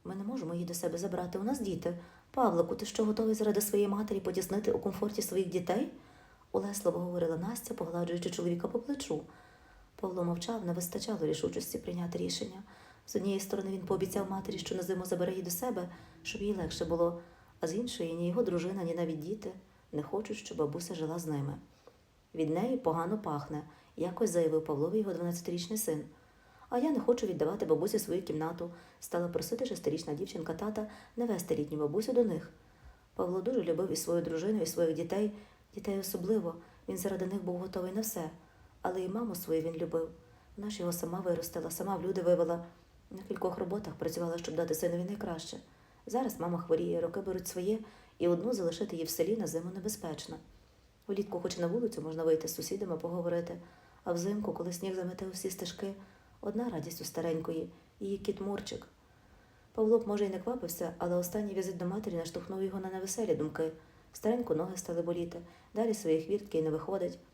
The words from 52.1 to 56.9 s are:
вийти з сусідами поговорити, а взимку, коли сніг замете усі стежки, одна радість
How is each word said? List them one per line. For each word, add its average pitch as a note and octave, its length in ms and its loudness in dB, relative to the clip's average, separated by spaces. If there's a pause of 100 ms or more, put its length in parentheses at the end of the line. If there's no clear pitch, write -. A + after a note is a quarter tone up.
вийти D#3+ 240 6
з - 60 -4
сусідами F3+ 420 -2
поговорити, E3+ 600 0 (460)
а F3 80 0
взимку, G3 400 0
коли F3 200 -2
сніг F#3 220 -2
замете F3+ 380 -2
усі F#3 180 -4
стежки, F#3+ 420 -6 (480)
одна A3 300 0
радість - 300 -6